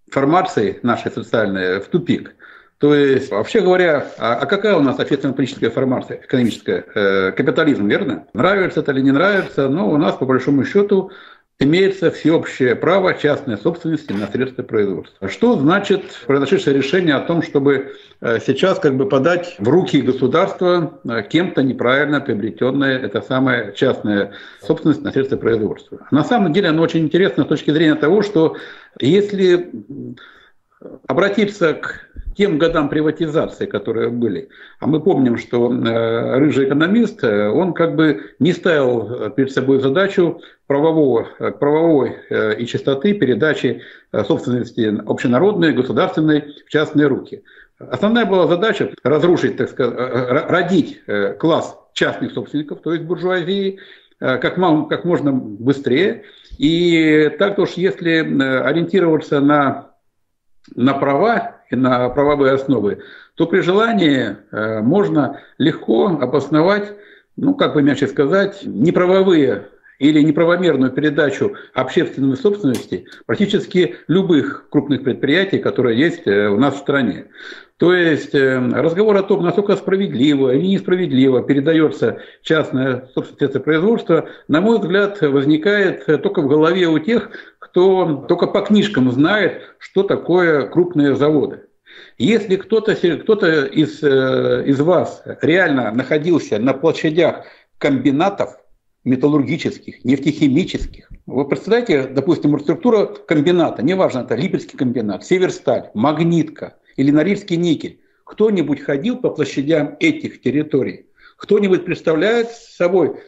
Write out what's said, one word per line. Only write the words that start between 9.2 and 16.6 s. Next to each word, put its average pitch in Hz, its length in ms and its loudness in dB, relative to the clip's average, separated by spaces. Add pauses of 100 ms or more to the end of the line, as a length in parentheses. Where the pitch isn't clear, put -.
но 185 220 -2
у 151 60 0
нас, 143 180 0
по - 100 -4
большому 131 400 0
счету, 202 460 0 (520)
имеется 175 480 2
всеобщее 139 640 0
право 185 380 0
частной 131 460 -2
собственности 160 560 -4
на 101 140 -4
средства - 340 -6
производства. 95 680 -4
Что 226 300 2
значит 147 460 2 (220)
произошедшее 139 480 2